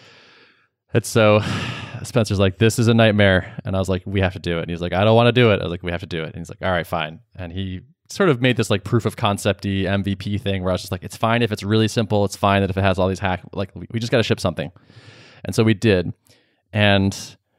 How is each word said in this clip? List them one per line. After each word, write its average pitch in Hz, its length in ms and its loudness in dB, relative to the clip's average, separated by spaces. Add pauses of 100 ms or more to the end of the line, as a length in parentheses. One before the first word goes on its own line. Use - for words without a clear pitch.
(960)
And 117 100 0
so 107 360 4 (320)
<sighs> - 300 -12
Spencer's 104 360 -2
like, 98 200 0
"This 113 200 2
is 113 100 2
a 117 60 4
nightmare." 104 600 4 (100)
And 95 120 -4
I - 20 -2
was 92 100 -2
like, 92 180 -2
"We 98 140 -2
have 92 140 0
to 98 40 -10
do 85 200 -4
it." 82 40 -6
And 80 80 -8
he's 87 100 -6
like, 87 120 -6
"I 92 120 2
don't 110 120 6
wanna 120 160 6
do 117 200 6
it." 92 80 2
I 85 40 -6
was 90 60 -6
like, 85 120 -8
"We 90 80 -6
have 85 100 -4
to - 60 -12
do 82 160 -6
it." 80 40 -8
And 78 100 -14
he's 85 120 -12
like, - 140 -16
"All 92 80 -2
right, 85 160 -2
fine." 80 340 -6 (140)
And 87 180 -12
he 92 280 -8 (280)
sort 196 200 0
of 127 120 2
made 123 160 2
this, 110 140 -2
like, 101 140 0
proof 120 200 0
of 107 120 -4
concept-y 98 680 -2
M 98 180 -2
V 98 120 -2
P 101 240 -6
thing 98 240 -4
where 92 80 -2
I 92 40 2
was 90 80 -4
just - 100 -8
like, 95 120 -8
"It's - 120 -14
fine 117 260 0
if 110 100 0
it's 104 100 -8
really 110 260 2
simple. 104 360 0
It's 98 120 -4
fine 98 260 4
that 98 80 0
if 92 60 -4
it 95 60 -2
has 95 160 2
all 92 100 2
these 92 100 -2
hack, 92 240 -4 (100)
like, 95 220 -8
we, 90 160 -14
we 117 100 -6
just 117 120 -4
gotta 120 100 2
ship 110 180 -2
something." 82 300 -4 (760)
And 98 100 -8
so 117 100 2
we 110 100 4
did. 95 380 0 (600)
And 101 440 4 (420)